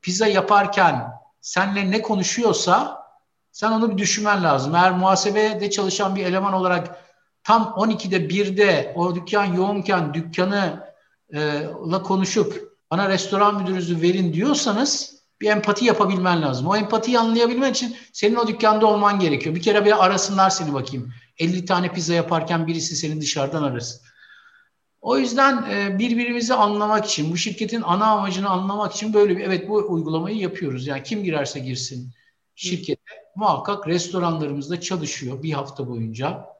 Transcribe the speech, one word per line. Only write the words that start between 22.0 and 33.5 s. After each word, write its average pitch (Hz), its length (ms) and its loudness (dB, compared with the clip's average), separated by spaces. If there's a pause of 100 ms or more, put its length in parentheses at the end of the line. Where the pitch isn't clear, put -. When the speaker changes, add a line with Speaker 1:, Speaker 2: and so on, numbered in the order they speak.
Speaker 1:
yaparken 165 520 0
birisi 165 300 -4
seni 156 240 -4
dışarıdan 147 420 -2
arasın. 123 380 -4 (1000)
O 254 180 0
yüzden, 247 520 2
e, 196 280 -2
birbirimizi 240 560 0
anlamak 208 520 2
için, 160 260 -2
bu 175 40 -2
şirketin 220 460 -4
ana 185 240 0
amacını 196 420 0
anlamak 196 440 -2
için 214 220 -6
böyle 208 220 6
bir, 208 80 -6
evet, 185 240 -2
bu 208 240 0
uygulamayı 165 440 -2
yapıyoruz. 143 500 -6
Yani 135 160 -6
kim 208 220 -6
girerse 147 360 -4
girsin 127 500 -8 (440)
şirkete, - 600 -6
Speaker 2:
Hı. - 260 -16
Speaker 1:
muhakkak 202 460 0